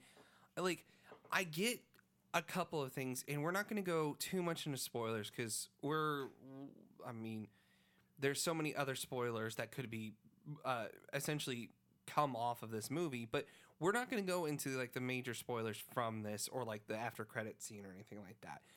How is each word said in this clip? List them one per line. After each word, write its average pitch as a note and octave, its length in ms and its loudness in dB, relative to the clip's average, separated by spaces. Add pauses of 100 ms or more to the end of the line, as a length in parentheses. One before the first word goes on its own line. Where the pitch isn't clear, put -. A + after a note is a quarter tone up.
(560)
like, F3 300 2 (460)
I F#3+ 120 6
get F#3 380 2 (520)
a E3+ 80 4
couple E3+ 400 0
of C3 120 -2
things, B2+ 340 -2
and C#3+ 160 0
we're E3 80 2
not G3+ 160 2
gonna G#3 140 0
go D#3+ 380 2
too F#3 220 2
much E3+ 240 0
into C#3 120 0
spoilers A2+ 520 0
'cause - 400 -2 (120)
we're, D3 480 2 (760)
I B2 60 -4
mean, A2 360 -4 (720)
there's C3+ 220 4
so E3+ 120 2
many D#3 220 2
other C3+ 200 2
spoilers A#2 600 0
that A2+ 160 -2
could A#2+ 180 -4
be, A2 240 -4 (500)
uh, A#2+ 240 2 (260)
essentially C#3 560 0 (360)
come C#3+ 300 4
off A#2+ 280 2
of A2+ 80 -8
this A2 180 -2
movie, C3+ 360 0
but C#3 200 0 (340)
we're E3+ 120 4
not B3 180 0
gonna G#3+ 140 2
go F3+ 220 2
into, D3 300 0
like, B2+ 180 0
the C3+ 80 -2
major B2+ 340 0
spoilers A2+ 420 0
from A2 460 0
this G#2 240 -2
or, B2+ 160 -2
like, G#2+ 240 -4
the A2 100 0
after A2+ 260 -2
credit A2 380 -4
scene G2+ 240 -8
or F#2+ 60 -10
anything G2+ 320 -12
like F#2 180 -16
that. - 220 -12 (140)